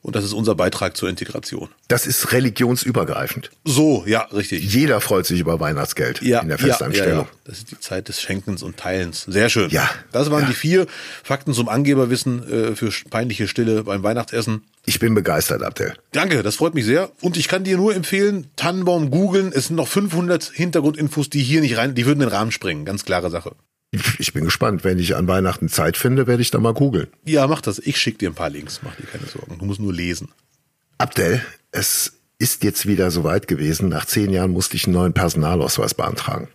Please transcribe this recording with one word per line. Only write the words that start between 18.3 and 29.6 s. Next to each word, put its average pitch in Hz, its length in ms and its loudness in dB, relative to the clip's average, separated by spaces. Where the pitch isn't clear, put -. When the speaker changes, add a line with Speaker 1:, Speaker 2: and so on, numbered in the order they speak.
Speaker 1:
Tannenbaum 175 560 0
googeln. 190 420 2
Es 135 140 0
sind 165 80 -2
noch 147 120 0
fünfhundert 175 680 0
Hintergrundinfos, 151 760 0
die 143 140 0
hier 151 180 4
nicht 120 160 2
rein, 131 180 0
die 120 100 2
würden 143 160 4
den 120 80 4
Rahmen 104 220 0
sprengen. 76 340 -6
Ganz 98 180 -6
klare 90 260 0
Sache. 82 260 -6
Speaker 2:
Ich - 140 -4
bin 76 100 0
gespannt, 95 400 0
wenn 92 160 2
ich 87 160 0
an 92 140 0
Weihnachten 92 400 0
Zeit 80 260 0
finde, 131 320 2
werde 123 140 2
ich - 100 0
da 123 80 2
mal 113 140 2
googeln. 120 340 2
Speaker 1:
Ja, 143 220 4
mach 151 140 0
das. - 180 -4
Ich - 180 -4
schick - 220 -2
dir 95 100 -2
ein 80 60 -8
paar 80 140 -4
Links. 73 340 -12
Mach - 120 -10
dir - 100 -16
keine - 220 -12
Sorgen. - 320 -14
Du 98 60 -8